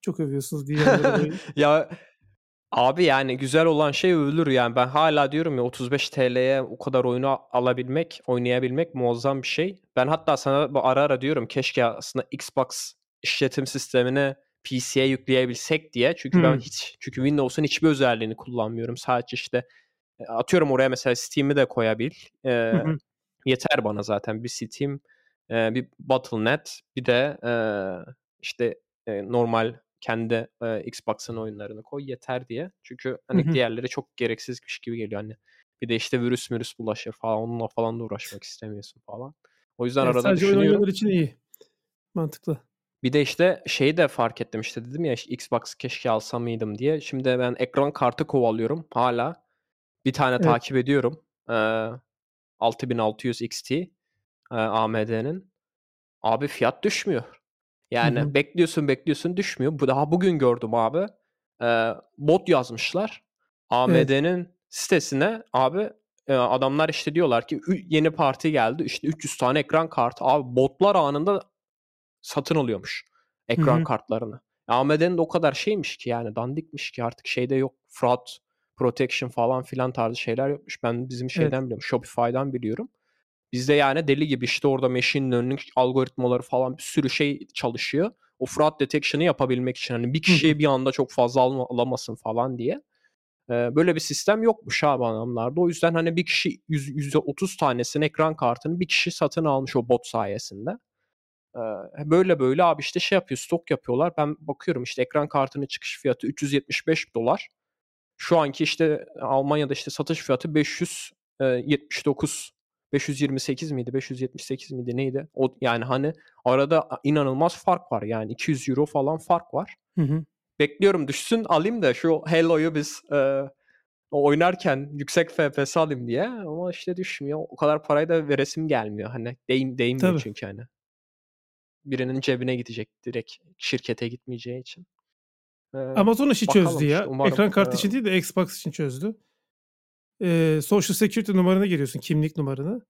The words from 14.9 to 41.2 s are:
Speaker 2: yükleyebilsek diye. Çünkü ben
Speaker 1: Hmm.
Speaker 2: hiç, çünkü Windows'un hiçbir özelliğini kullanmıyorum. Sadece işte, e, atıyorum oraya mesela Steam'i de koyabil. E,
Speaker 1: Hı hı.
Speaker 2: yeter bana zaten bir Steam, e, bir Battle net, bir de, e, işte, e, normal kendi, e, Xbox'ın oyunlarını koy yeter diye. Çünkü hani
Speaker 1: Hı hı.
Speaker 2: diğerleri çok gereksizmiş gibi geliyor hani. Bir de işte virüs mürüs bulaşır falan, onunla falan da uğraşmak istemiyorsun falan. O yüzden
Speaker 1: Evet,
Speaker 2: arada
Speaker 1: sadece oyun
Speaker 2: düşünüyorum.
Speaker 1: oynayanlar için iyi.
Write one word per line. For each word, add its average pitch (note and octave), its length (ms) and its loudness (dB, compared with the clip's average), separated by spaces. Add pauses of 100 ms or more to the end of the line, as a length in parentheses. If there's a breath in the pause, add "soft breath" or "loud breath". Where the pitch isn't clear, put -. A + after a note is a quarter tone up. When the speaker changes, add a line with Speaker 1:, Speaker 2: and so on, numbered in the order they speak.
Speaker 2:
yükleyebilsek C3 840 0
diye. B2+ 240 2
Çünkü E3+ 260 2
ben C3 120 6
Speaker 1:
Hmm. C3 60 -2
Speaker 2:
hiç, - 400 -12
çünkü C3 200 -8
Windows'un C#3+ 440 0
hiçbir D#3 240 2
özelliğini A#2 480 2
kullanmıyorum. A#2 600 -6
Sadece B2 380 -2
işte, - 320 -4 (540 soft breath)
e, A#2 40 -12
atıyorum C#3 460 2
oraya C3 180 4
mesela B2+ 280 0
Steam'i C#3+ 400 -2
de C3+ 100 4
koyabil. A2+ 440 -2 (360)
E, A#2 260 0
Speaker 1:
Hı - 40 2
hı. D3+ 220 0 (480)
Speaker 2:
yeter B2+ 380 0
bana G#2 180 -2
zaten G#2+ 420 -4
bir B2 40 -8
Steam, C#3 520 -8 (500)
e, A2+ 240 0
bir B2 140 -4 (100)
Battle B2+ 460 -2
net, C#3 360 -2 (160)
bir B2+ 100 -4
de, C3 380 2
e, A#2+ 80 -2 (880)
işte, - 380 -4 (260)
e, G2+ 260 -6
normal A#2 420 0 (260)
kendi, A2+ 480 -2 (140)
e, A2+ 220 -4
Xbox'ın - 520 -8
oyunlarını G#2+ 460 -12
koy C#3+ 280 -12
yeter B2+ 380 -8
diye. D3 220 -10 (120)
Çünkü B2+ 360 -10 (100)
hani F3 160 2
Speaker 1:
Hı D3+ 60 0
hı. - 20 2
Speaker 2:
diğerleri B2 360 0
çok - 280 -10
gereksizmiş A#2 640 -6
gibi A#2 180 -10
geliyor G#2+ 260 -8
hani. G#2+ 140 -14 (460 soft breath)
Bir A#2 60 -8
de A#2 80 2
işte B2 260 -2
virüs A#2+ 280 -2
mürüs A#2+ 280 -6
bulaşır A2 340 -6
falan, A2 260 -2
onunla A2+ 300 -4
falan A#2 320 -2
da A#2 40 -6
uğraşmak G2+ 400 -12
istemiyorsun G#2+ 640 -16
falan. B2+ 280 -14 (440)
O A#2+ 80 -2
yüzden C3 180 2
Speaker 1:
Evet, - 20 4
Speaker 2:
arada B2 140 4
Speaker 1:
sadece F#3 260 2
oyun G3 120 6
Speaker 2:
düşünüyorum. - 0 -
Speaker 1:
oynayanlar G3+ 300 4
için G3+ 200 -2
iyi. E3+ 280 0 (800 soft breath)